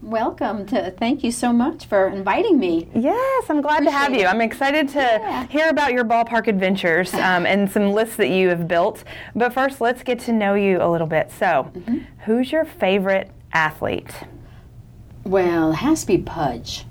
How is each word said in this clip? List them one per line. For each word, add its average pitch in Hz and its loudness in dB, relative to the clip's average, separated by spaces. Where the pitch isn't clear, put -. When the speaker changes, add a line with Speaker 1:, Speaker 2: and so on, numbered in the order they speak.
Speaker 1:
Welcome 220 -4
to, 190 -2
thank 240 -2
you 233 -2
so 240 -2
much 240 0
for 190 2
inviting 214 2
me. 170 0
Speaker 2:
Yes, 480 0
I'm 302 0
glad 294 2
to 311 4
have 277 2
Speaker 1:
Appreciate 254 2
Speaker 2:
you. 185 4
Speaker 1:
it. 185 4
Speaker 2:
I'm 226 2
excited 277 0
to 285 -4
Speaker 1:
Yeah. 233 0
Speaker 2:
hear 311 0
about 285 2
your 247 0
ballpark 233 0
adventures, 185 2
um, 180 2
and 202 2
some 202 2
lists 226 0
that 196 2
you 185 4
have 175 0
built. 175 0
But 240 2
first, 262 -2
let's 247 0
get 247 -2
to 240 -2
know 202 2
you 196 4
a 170 4
little 170 0
bit. 156 0
So, 165 0
Speaker 1:
Mm-hmm. 220 -4
Speaker 2:
who's 247 2
your 320 2
favorite 196 0
athlete? 156 -2
Speaker 1:
Well, 175 2
it 160 0
has 294 2
to - -10
be 180 4
Pudge. - -6